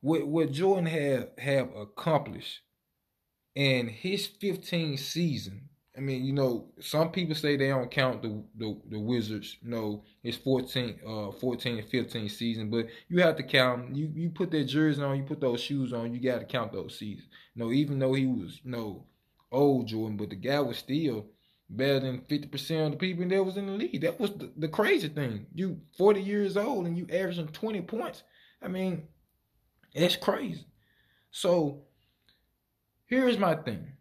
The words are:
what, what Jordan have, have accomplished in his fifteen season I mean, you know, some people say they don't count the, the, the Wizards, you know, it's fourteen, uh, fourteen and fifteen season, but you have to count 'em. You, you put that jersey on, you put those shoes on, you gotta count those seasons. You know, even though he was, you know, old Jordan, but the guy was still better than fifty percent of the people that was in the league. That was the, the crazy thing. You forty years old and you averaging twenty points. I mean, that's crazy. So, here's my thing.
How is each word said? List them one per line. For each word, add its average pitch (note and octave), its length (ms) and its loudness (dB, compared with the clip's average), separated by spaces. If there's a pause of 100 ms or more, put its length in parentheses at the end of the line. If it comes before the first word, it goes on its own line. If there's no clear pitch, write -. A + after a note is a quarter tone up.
what, C#3+ 260 2
what D3+ 240 2
Jordan F3+ 340 4
have, C#3+ 520 2
have C3+ 380 2
accomplished A2 840 -2 (960)
in C3 320 4
his F#3 400 -4
fifteen E3+ 720 -2
season C3 720 -4 (300)
I - 20 -6
mean, C3+ 220 -2
you C3+ 80 0
know, C3 340 2 (140)
some D#3+ 320 0
people E3 240 0
say D3 220 2
they C3+ 100 4
don't B2+ 240 2
count B2+ 300 0
the, G#2+ 200 -4 (140)
the, A2 220 -4 (120)
the G#2+ 80 -6
Wizards, G#2+ 640 -2
you A#2 80 -14
know, G#2+ 360 -4 (180)
it's A#2+ 140 -6
fourteen, B2+ 680 0
uh, G#2+ 280 -6
fourteen A#2+ 440 -2
and G#2+ 120 -8
fifteen A#2 400 -2
season, A2 400 -4
but A2+ 180 0 (220)
you F3 100 2
have E3+ 160 6
to C#3 80 -4
count B2+ 380 4
'em. B2+ 120 -10
You, D3+ 220 -2
you E3 140 -2
put F3 220 -2
that D#3 120 2
jersey C#3+ 400 2
on, C#3 140 0
you C3+ 60 -2
put C#3+ 180 -6
those A#2+ 180 2
shoes C3+ 320 -2
on, A#2 220 -4
you A#2+ 80 -6
gotta B2 240 0
count A#2 260 -4
those - 260 -8
seasons. G#2 300 -10 (260)
You A#2 120 -6
know, A2+ 80 -2
even C#3 260 2
though C3 140 2
he C3+ 140 2
was, G#2+ 360 -4
you B2+ 80 -10
know, G#2+ 320 -8 (480)
old C3+ 360 4
Jordan, A2 280 -2
but G#2 140 -4
the G2 80 -10
guy C3+ 240 0
was A#2+ 160 -2
still C3 480 -2 (440)
better C3+ 300 2
than B2+ 300 -4
fifty D3 180 -2
percent D#3 380 -2
of D3+ 60 2
the D3 60 -4
people F3+ 300 0
that F#3+ 160 4
was F#3+ 140 -2
in G3+ 80 -4
the G3 80 -6
league. G#3+ 260 -2
That D#3+ 220 0
was G#3 100 0
the, - 240 -10
the D#3 140 -2
crazy G#3+ 400 4
thing. B2+ 440 -4
You F3 280 -4 (160)
forty G3 240 6
years G3 340 0
old G3+ 320 0
and E3+ 100 -2
you F3 140 -4
averaging F3 380 -2
twenty G#3+ 320 -4
points. A#3 420 -6 (380)
I - 80 -8
mean, F#3 340 -2 (920)
that's F3 220 4
crazy. G3 500 -2 (680)
So, D#3+ 500 2 (1200)
here's B3 320 4
my F3+ 180 4
thing. A#2 300 -6 (160)